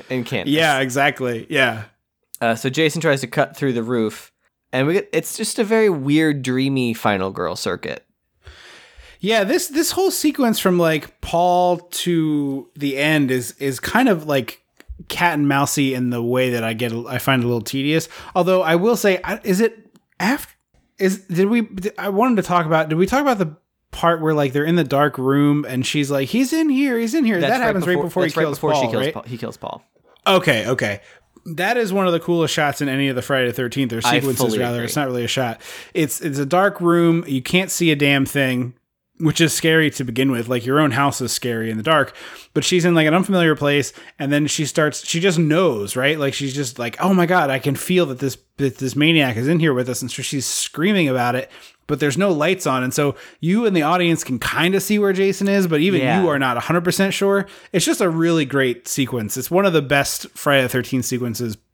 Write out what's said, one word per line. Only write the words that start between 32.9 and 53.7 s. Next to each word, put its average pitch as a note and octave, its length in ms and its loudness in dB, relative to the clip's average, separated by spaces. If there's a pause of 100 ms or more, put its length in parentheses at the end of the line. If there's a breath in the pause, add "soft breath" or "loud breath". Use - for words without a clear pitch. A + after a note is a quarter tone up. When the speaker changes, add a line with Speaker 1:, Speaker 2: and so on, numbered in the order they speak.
Speaker 2:
of B2+ 80 -4
the A#2+ 40 -2
Friday C3 260 0
the A#2 60 -2
Thirteenth, B2+ 380 -4
or A#2 140 -4
Speaker 1:
I B2 140 2
Speaker 2:
sequences, C3 180 -2
Speaker 1:
fully A2+ 220 0
Speaker 2:
rather. A#2+ 180 -2
Speaker 1:
agree. A#2 80 -4
Speaker 2:
It's - 100 -8
not D3 120 -2
really B2 180 -4
a - 20 -4
shot. A#2+ 320 -4 (340 loud breath)
It's, - 280 -2
it's C#3+ 180 -4
a C#3+ 60 -2
dark F#3+ 340 2
room. E3+ 480 4
You C3 140 -2
can't F3+ 280 0
see E3 220 2
a D3+ 60 2
damn C#3+ 280 4
thing, B2+ 480 -2 (460)
which D#3+ 220 0
is D#3+ 120 4
scary D#3+ 380 2
to - 140 -6
begin C3 260 0
with. A#2 160 -2
Like, A#2+ 180 -2
your C#3 140 2
own D3+ 120 4
house C3+ 300 0
is A#2 120 -4
scary A2+ 360 -4
in A2 80 -4
the G#2+ 60 -6
dark. D3+ 320 2 (380 loud breath)
But D3+ 100 0
she's F3+ 220 2
in, F3 100 4
like, D#3 100 4
an D#3 80 4
unfamiliar F3+ 420 2
place, C#3+ 360 0 (260 loud breath)
and C#3+ 160 -4
then D3 140 2
she D3+ 180 -2
starts, D3 400 -2
she E3+ 140 -4
just F3 180 2
knows, D3+ 600 2
right? C#3+ 200 2
Like, C#3 160 -2
she's C3+ 220 -6
just C3 240 -6
like, A#2+ 200 -6
"Oh F#3+ 140 2
my F3+ 120 4
God, E3 240 2
I C3 100 0
can C#3 160 0
feel F3+ 320 0
that C3 120 -8
this, C3+ 180 -4 (200)
that C#3 220 -2
this C3 160 -4
maniac D3 420 2
is B2 100 -2
in E3+ 120 2
here D#3 140 2
with B2 140 -2
us." B2 140 -6
And B2 80 -8
so C3 140 -10
she's C#3 240 -6
screaming F3+ 600 0
about B2 260 0
it, C3 160 -6 (360 loud breath)
but C#3+ 120 -2
there's C#3+ 180 0
no G3 140 2
lights E3+ 360 0
on. C3 160 0
And B2+ 100 -2
so C#3+ 220 0 (240 loud breath)
you G3+ 260 2
and G3 100 2